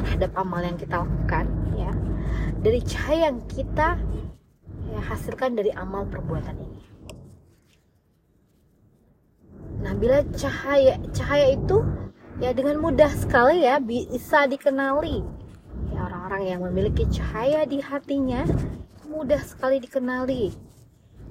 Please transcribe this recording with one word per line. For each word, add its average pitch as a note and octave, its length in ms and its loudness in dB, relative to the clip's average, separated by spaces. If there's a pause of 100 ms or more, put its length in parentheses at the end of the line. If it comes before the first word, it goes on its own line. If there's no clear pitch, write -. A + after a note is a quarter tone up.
terhadap - 320 0
amal F#3 240 -2
yang F3 160 -2
kita F3 240 -4
lakukan E3 480 0 (320)
ya, - 160 -2 (640)
dari A#3 240 2
cahaya D#4 480 0
yang A#3+ 160 -6
kita D#4 480 0 (960)
ya G#3+ 80 -6
hasilkan A#3+ 560 -4
dari G#3 160 0
amal F#3+ 400 -6
perbuatan E3 480 -6
ini. - 240 -14 (3000)
Nah, F#3+ 160 -4
bila C4 400 4
cahaya, C4+ 640 2 (160)
cahaya C#4 400 4
itu G#4 320 2 (560)
ya B3+ 80 0
dengan C#4+ 320 0
mudah D4 320 4
sekali C#4+ 480 6
ya B3+ 160 6
bisa B3 640 2
dikenali. C4+ 800 0 (720)
Ya, F#3+ 80 -2
orang-orang F#3 480 -4
yang F3+ 160 -4
memiliki F#3 400 2
cahaya C#4 560 2
di C#4 160 0
hatinya C4+ 640 -2 (640)
mudah D4 320 0
sekali C4 400 0
dikenali. B3+ 720 -2 (800)